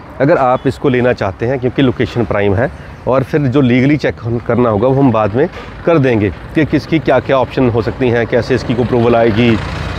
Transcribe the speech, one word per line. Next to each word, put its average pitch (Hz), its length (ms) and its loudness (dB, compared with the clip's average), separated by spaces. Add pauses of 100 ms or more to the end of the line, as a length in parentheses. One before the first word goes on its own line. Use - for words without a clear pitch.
(200)
अगर 139 160 4
आप 127 300 0
इसको 139 220 -2
लेना 123 240 2
चाहते 110 340 -4
हैं, 135 120 -2
क्योंकि 127 240 -2
location 120 420 0
prime 101 300 0
है, 120 160 0 (380)
और 131 140 2
फिर 151 180 -2
जो 139 200 2
legally 127 360 2
check 131 260 -2
हम 117 160 -4
करना 120 300 0
होगा 110 200 2
वो 135 140 2
हम 131 100 4
बाद 107 220 0
में 147 140 2 (380)
कर 170 120 4
देंगे 117 320 2
कि - 340 -2
किसकी 160 340 -2
क्या-क्या 135 400 2
option 127 320 0
हो 110 120 0
सकती 123 260 -2
हैं, 117 180 0
कैसे 120 280 0
इसकी 120 200 -2
कोई 120 100 0
approval 117 320 2
आएगी, 117 400 4 (420)